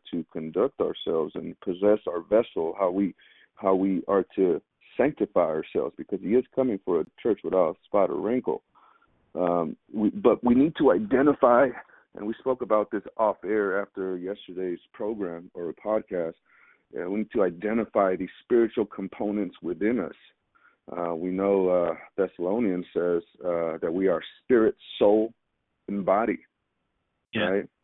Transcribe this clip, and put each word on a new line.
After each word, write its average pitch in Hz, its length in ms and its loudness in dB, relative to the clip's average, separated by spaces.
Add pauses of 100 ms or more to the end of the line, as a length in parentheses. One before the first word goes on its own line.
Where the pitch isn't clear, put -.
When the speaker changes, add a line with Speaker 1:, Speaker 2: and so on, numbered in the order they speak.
(120)
Speaker 1:
to 85 200 -6
conduct 85 480 -4
ourselves 82 540 -4
and 82 260 -12
possess 101 460 2
our 87 140 -4
vessel, 85 580 0
how 95 120 2
we, 92 240 -2 (420)
how 95 180 2
we 95 320 0
are 98 180 2 (120)
to 90 260 2 (340)
sanctify 123 440 0
ourselves, 78 560 -2
because 92 240 -8
he 98 140 -2
is 123 100 2 (100)
coming 127 300 0
for 85 160 0
a 78 40 -4 (160)
church 110 220 0
without 85 340 2 (100)
spot 95 240 2
or 76 100 -4
wrinkle. 113 420 -2 (720)
Um, 87 420 0 (160)
we, 104 180 2
but 104 340 2
we 120 100 4
need 143 240 4
to 139 120 6
identify, 120 760 4 (480)
and 104 100 -10
we 113 140 -6
spoke 127 220 -4
about 107 280 0
this 101 120 -4 (140)
off 107 280 0
air 101 360 0
after 95 380 -8
yesterday's 92 640 -8 (120)
program 95 600 -8
or 85 180 -8 (120)
podcast. 101 500 -4 (580)
Uh, 85 160 -8
we 101 100 -4
need 107 140 -6
to 107 120 2
identify 98 720 0
the 92 100 -6 (160)
spiritual 113 420 2
components 101 800 -6
within 98 380 -2
us. 82 160 -8 (760)
Uh, 85 240 -4
we 85 160 -4
know, 95 380 2
uh, 87 260 2 (220)
Thessalonians 92 760 -2
says, 85 300 0 (220)
uh, 85 360 -2
that 85 120 -4
we 95 160 0
are 82 120 0 (220)
spirit, 113 320 4 (240)
soul, 110 340 4 (540)
and 101 180 -6
body. 101 360 0 (920)
Speaker 2:
Yeah. 107 100 -2
Speaker 1:
Right? 92 260 -2 (160)